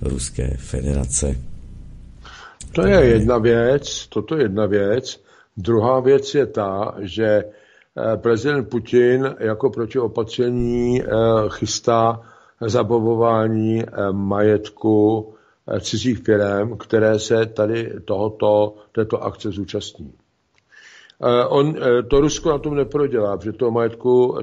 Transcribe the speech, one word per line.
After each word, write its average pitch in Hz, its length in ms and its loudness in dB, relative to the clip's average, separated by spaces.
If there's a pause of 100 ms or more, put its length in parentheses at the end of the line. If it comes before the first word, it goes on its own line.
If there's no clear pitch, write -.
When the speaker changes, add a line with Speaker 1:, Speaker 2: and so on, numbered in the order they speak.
Speaker 1:
Ruské 64 560 -4
federace. 67 960 -4 (1200)
Speaker 2:
To 185 120 2
je 190 180 6
jedna 117 320 4
věc, 117 680 0
toto 110 280 -6
je 151 80 2
jedna 104 220 0
věc. 101 560 -2 (360)
Druhá 117 420 2
věc 135 360 2
je 135 100 2
ta, 101 540 -4
že, 104 440 0
eh, - 760 -6
prezident 117 520 0
Putin 123 720 2
jako 110 300 -2
protiopatření, 120 1300 -2
eh, - 40 -12 (420)
chystá 113 720 0 (400)
zabavování, 113 1200 2
eh, 101 280 -4
majetku, 104 1200 2 (340)
eh, 101 120 -4
cizích 113 400 -2
firem, 104 580 0
které 110 420 2
se 113 260 0
tady 110 480 -4 (120)
tohoto, 104 680 0 (160)
této 110 320 -2
akce - 280 -8
zúčastní. 92 640 -10 (1120)
Eh, 123 220 2
on, 147 320 2
eh, 120 260 2
to 139 160 2
Rusko 151 300 0
na 147 80 2
tom 147 180 -6
neprodělá, 123 600 -2
protože 98 140 -8
toho 117 200 -2
majetku 123 720 2